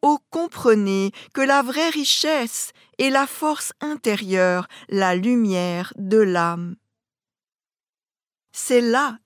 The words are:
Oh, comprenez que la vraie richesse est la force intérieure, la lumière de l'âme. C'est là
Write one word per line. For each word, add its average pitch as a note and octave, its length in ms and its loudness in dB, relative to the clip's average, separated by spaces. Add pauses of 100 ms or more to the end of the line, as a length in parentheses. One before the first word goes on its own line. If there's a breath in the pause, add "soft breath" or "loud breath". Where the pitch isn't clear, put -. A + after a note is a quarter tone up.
Oh, D4 160 4 (140)
comprenez G3+ 800 0 (240 loud breath)
que C#4 60 0
la C#4 200 4
vraie C4+ 280 0
richesse D4 800 -2 (260 soft breath)
est C4+ 140 2
la C#4 160 2
force - 440 -4 (100)
intérieure, F#3+ 840 -2 (220 loud breath)
la F#3+ 240 0
lumière F#3 840 0
de G3+ 220 0
l'âme. F3 580 0 (1800)
C'est B3 280 0
là A#3+ 440 0